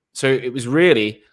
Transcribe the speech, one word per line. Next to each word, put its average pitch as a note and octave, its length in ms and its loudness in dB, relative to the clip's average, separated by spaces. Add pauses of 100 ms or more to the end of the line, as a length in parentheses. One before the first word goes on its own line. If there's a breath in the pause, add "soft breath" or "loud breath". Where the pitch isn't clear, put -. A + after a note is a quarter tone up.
(120)
So - 140 -4
it B2+ 260 -2
was B2 160 -8
really, B2+ 540 2 (100)